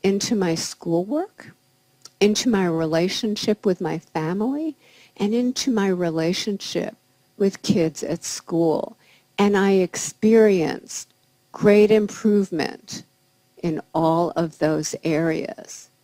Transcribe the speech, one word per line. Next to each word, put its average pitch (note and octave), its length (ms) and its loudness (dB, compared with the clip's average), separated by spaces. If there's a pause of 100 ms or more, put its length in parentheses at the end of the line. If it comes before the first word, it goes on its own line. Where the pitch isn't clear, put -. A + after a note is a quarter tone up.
into G3+ 320 0
my F#3 200 0
schoolwork, G#3 960 -4 (680)
into G#3 280 2
my G3 160 2
relationship E3+ 1000 -2
with F#3 160 0
my E3+ 180 -4
family, G#3+ 760 -4 (440)
and G#3 140 0
into B3 380 0
my G3+ 160 2
relationship F3 1080 -2 (420)
with G3 260 -2
kids D#3+ 400 -2
at E3 200 -6
school. - 720 -4 (440)
And G3+ 180 4
I G3 140 4
experienced F#3+ 1400 2 (440)
great G#3 380 6
improvement G#3 1120 0 (600)
in D#3+ 180 -2 (140)
all E3 400 2
of E3+ 240 -4
those D#3 440 0
areas. D#3+ 840 -4 (140)